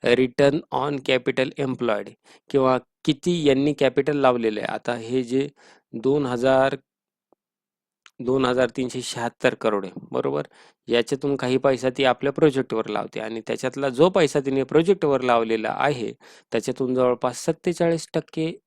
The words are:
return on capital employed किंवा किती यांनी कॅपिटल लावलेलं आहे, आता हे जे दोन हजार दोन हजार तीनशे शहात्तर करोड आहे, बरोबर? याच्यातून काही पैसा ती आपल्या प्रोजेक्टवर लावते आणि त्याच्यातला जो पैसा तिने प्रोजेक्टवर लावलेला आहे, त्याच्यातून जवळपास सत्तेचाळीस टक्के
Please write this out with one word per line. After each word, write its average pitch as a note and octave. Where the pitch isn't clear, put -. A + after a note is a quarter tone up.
return C3
on C#3
capital C3
employed A#2
किंवा C3
किती D#3+
यांनी C#3
कॅपिटल C#3+
लावलेलं A#2+
आहे, -
आता A2+
हे A#2
जे C3
दोन C3+
हजार C3
दोन C3
हजार B2
तीनशे B2+
शहात्तर A#2+
करोड G#2
आहे, -
बरोबर? C#3
याच्यातून C3+
काही B2+
पैसा C3
ती C3+
आपल्या C3
प्रोजेक्टवर C3
लावते G#2+
आणि A2
त्याच्यातला C3
जो C#3
पैसा D#3+
तिने C3+
प्रोजेक्टवर D#3
लावलेला A2+
आहे, B2+
त्याच्यातून B2+
जवळपास B2
सत्तेचाळीस E3
टक्के D#3+